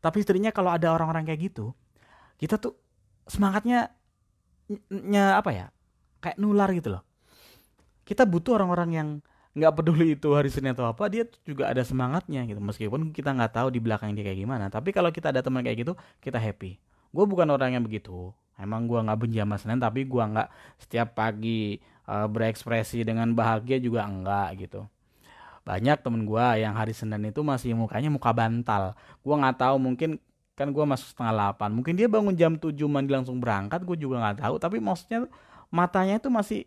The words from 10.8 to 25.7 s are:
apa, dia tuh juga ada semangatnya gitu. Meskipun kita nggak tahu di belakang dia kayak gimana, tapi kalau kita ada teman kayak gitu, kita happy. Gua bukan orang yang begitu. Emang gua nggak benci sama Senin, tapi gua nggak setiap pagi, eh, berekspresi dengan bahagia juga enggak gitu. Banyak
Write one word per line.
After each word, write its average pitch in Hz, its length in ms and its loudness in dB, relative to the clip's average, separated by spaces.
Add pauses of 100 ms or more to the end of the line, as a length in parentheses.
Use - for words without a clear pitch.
apa, 117 240 -2
dia 233 160 -2
tuh - 160 -20
juga 139 240 -4
ada 127 160 0
semangatnya 131 640 -2
gitu. 104 80 -8
Meskipun 110 560 -4
kita 139 240 -2
nggak 113 160 2
tahu 123 160 0
di 123 80 -2
belakang 107 400 -2
dia 104 80 -6
kayak 95 160 -4
gimana, 110 320 -4
tapi 135 160 -4
kalau 175 240 2
kita 160 160 -4
ada 127 160 0
teman 127 160 -2
kayak 120 240 -4
gitu, 175 80 -4 (320)
kita 127 160 -2
happy. 98 400 -6 (320)
Gua 202 160 4
bukan 180 240 4
orang 127 240 2
yang 120 80 0
begitu. 98 480 -8 (240)
Emang 110 320 -4
gua 117 160 0
nggak 110 160 0
benci 113 160 0
sama 104 240 -2
Senin, 113 160 -2
tapi 127 320 -2
gua 123 160 2
nggak 107 240 -2 (320)
setiap 117 320 -2
pagi, 110 640 -2 (320)
eh, 104 240 0
berekspresi 113 720 -2
dengan 117 320 0
bahagia 113 400 0
juga 117 320 -2
enggak 95 480 -2
gitu. 101 320 -14 (720)
Banyak 117 400 0